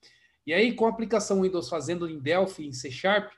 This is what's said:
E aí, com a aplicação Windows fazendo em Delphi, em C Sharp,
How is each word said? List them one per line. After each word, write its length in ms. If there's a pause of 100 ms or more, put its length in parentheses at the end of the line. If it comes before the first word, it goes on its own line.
(440)
E 80
aí, 220
com 100
a 60
aplicação 520
Windows 260
fazendo 420
em 80
Delphi, 480
em 60
C 180
Sharp, 460